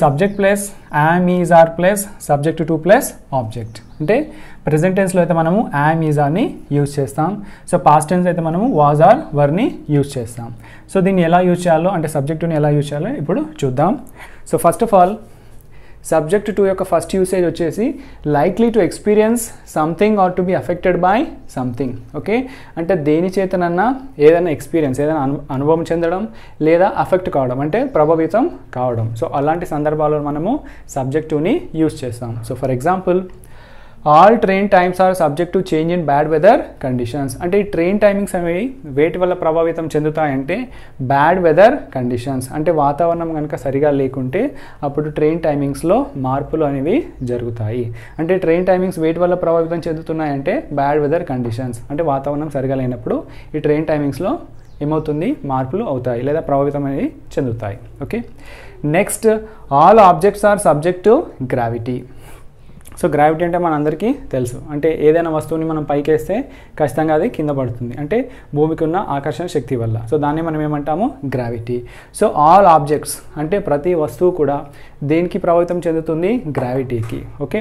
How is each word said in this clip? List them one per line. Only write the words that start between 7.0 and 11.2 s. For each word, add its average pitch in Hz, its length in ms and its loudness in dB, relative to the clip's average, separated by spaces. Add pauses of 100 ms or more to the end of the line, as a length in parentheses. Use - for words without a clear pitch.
So, 175 80 4 (100)
పాస్ట్ 151 240 6
టెన్స్ 180 180 2
అయితే 165 180 -2
మనము 190 200 0 (120)
was, 147 280 4
are, 262 100 6 (200)
were-ని 160 280 2 (300)
యూజ్ 143 200 0
చేస్తాం. 117 360 -10 (400)
So, 190 140 2
దీన్ని 185 220 4